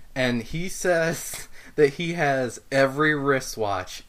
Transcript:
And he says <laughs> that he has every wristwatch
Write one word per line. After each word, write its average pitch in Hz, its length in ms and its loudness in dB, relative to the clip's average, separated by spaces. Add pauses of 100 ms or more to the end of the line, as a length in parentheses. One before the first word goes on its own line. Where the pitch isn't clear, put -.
(140)
And 123 280 0
he 165 260 -6
says 165 800 -2 (120)
<laughs> - 140 -20
that 139 200 4
he 170 180 -2
has 135 480 0 (100)
every 135 440 4
wristwatch 120 960 -2